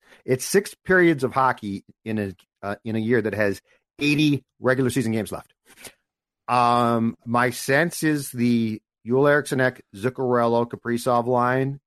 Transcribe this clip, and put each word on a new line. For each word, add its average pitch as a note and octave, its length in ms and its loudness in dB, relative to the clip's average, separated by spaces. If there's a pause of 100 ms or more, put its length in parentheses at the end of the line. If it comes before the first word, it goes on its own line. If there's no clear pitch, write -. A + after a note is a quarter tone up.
(240)
it's B2+ 200 -2
six - 300 -2
periods E3+ 500 2
of B2 80 -2
hockey A#2+ 520 -2 (200)
in A2 140 -4
a, G2 160 -4 (280)
uh, G2+ 220 -8
in A2 120 -6
a - 20 -2
year A2 240 2
that G#2 120 -4
has G2+ 280 -2 (360)
eighty D3 460 0 (160)
regular B2+ 300 0
season A2+ 220 -2
games G#2+ 200 -4
left. - 220 -14 (920)
Um, A#2+ 760 2
my A#2+ 260 0
sense D3 520 -2
is D3+ 280 -2
the A#2 520 0 (240)
Joel C3 220 2
Eriksson C#3+ 340 0
Ek, B2+ 200 0 (140)
Zuccarello, A#2+ 720 0
Kaprizov A#2+ 580 -2
line B2+ 600 0